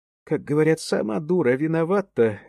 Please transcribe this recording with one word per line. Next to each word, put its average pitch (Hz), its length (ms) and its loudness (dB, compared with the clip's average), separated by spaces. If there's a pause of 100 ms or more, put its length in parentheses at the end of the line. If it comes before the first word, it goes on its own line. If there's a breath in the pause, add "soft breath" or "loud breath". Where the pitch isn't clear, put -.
(240)
«Как - 180 -4
говорят, 156 380 2
сама 208 400 -2
дура 156 300 0
виновата», 156 1000 0